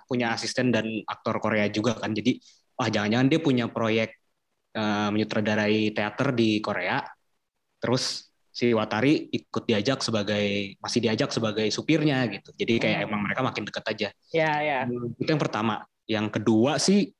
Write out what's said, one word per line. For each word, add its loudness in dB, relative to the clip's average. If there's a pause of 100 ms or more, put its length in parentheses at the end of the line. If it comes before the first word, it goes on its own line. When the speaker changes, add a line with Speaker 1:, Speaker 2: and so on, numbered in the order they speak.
Speaker 1:
punya 0
asisten -2
dan 2 (200)
aktor -4
Korea 2
juga 0
kan, -6
jadi, 0 (400)
wah, 0
jangan-jangan 2
dia 4
punya 2
proyek, 0 (580)
eh, 0
menyutradarai 0
teater -2
di 4
Korea, -4 (760)
terus -2 (220)
si 0
Watari 0
ikut -6
diajak 0
sebagai, -2
masih -4
diajak 0
sebagai 0
supirnya 0
gitu, -8
jadi -2
kayak 0
Speaker 2:
Hmm. -4
Speaker 1:
emang -4
mereka -2
makin -2
deket -10
aja. -4 (220)
Speaker 2:
Ya, 0
ya. -2 (340)
Speaker 1:
Itu -4
yang 4
pertama. -2 (180)
Yang 0
kedua 4
sih, 4